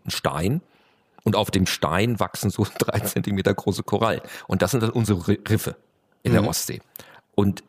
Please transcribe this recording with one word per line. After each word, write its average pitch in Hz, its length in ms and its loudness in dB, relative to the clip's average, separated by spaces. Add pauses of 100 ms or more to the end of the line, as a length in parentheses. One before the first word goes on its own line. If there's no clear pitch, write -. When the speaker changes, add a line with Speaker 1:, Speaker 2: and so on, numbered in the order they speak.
Speaker 1:
Stein 87 540 -2 (640)
und 101 120 2
auf 104 160 0
dem 95 160 2
Stein 101 540 0
wachsen - 280 -2
so 104 240 0
<laughs> - 60 -14
drei - 220 0
Zentimeter 98 520 0
große 98 300 -2
Korallen. 101 380 0 (260)
Und 95 140 0
das - 100 2
sind 120 100 2
dann 113 100 0
unsere 101 360 2
Ri-, 101 200 2
Riffe - 280 0 (480)
in - 80 2
der - 120 4
Speaker 2:
Mhm. - 40 2
Speaker 1:
Ostsee. - 340 -4 (540)
Und 202 340 2